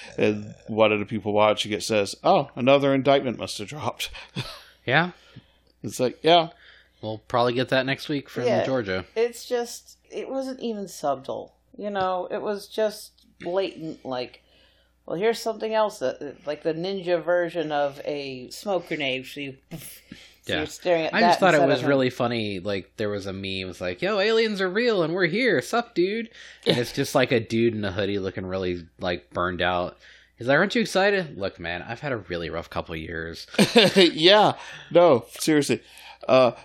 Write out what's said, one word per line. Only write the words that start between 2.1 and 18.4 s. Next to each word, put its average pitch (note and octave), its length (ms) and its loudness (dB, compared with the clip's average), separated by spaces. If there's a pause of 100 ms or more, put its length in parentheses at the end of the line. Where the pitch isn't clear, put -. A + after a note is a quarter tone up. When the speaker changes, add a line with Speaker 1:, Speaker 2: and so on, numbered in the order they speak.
Speaker 1:
"Oh, D#3+ 320 4
another C3+ 380 4
indictment C3+ 440 2
must - 200 -10
have G#2 100 -10
dropped." B2+ 400 -6 (260)
<laughs> - 60 -8 (460)
Speaker 2:
Yeah. D#3+ 240 2 (720)
Speaker 1:
It's A2 180 -8
like, B2+ 220 -2
yeah. D#3+ 260 6 (540)
Speaker 2:
We'll A2 160 -6
probably A#2+ 340 0
get A#2+ 160 -2
that C3 160 2
next C3+ 240 -6
week C#3+ 220 -6
from - 140 -6
Speaker 3:
Yeah. A2+ 200 2
Speaker 2:
Georgia. G2 400 -2 (100)
Speaker 3:
It's A#3 320 -4
just, - 520 -8 (120)
it - 200 -10
wasn't C4 300 -6
even G#3 280 -6
subtle, C3 680 -6 (220)
you G#3 140 -8
know? F#3 400 -2
It G3+ 100 -4
was G3+ 260 -6
just - 460 -4 (280)
blatant, E3+ 640 -4
like, B2+ 380 -8 (640)
"Well, D#3+ 140 -6
here's A3+ 200 0
something A3 360 -6
else, G#3+ 240 0
that, - 480 -6
like, D3+ 160 -6
the D#3+ 100 0
ninja F3 500 -2
version E3+ 500 0
of C#3+ 340 0
a C3+ 420 -6